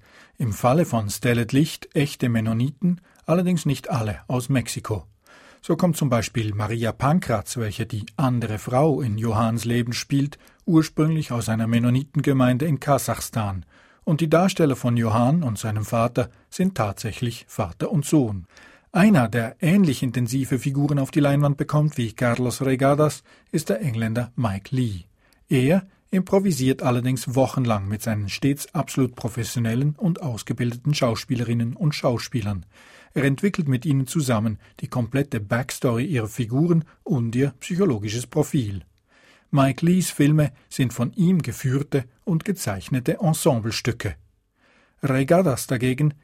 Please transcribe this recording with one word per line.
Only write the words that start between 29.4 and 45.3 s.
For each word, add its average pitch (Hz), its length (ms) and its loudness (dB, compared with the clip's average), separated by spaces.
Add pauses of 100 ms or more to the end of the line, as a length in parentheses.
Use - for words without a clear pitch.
und 180 240 -2
ausgebildeten 120 720 -4
Schauspielerinnen 117 840 -2
und 151 180 0
Schauspielern. 104 720 -4 (480)
Er 139 120 0
entwickelt 147 420 0
mit 127 180 0
ihnen 135 220 0
zusammen 113 520 -2 (200)
die - 80 -12
komplette 127 540 -2
Backstory 120 640 -2
ihrer 120 240 -2
Figuren 151 560 0 (180)
und 117 320 -2
ihr 139 240 0
psychologisches 120 680 -2
Profil. 113 560 -2 (680)
Mike 135 340 2
Leighs 180 240 2
Filme 151 440 2 (160)
sind - 240 -2
von 120 200 -2
ihm 175 280 4
geführte 135 640 -2 (180)
und 160 220 -2
gezeichnete 127 720 -4
Ensemblestücke. 117 960 0 (880)
Regadas 135 640 2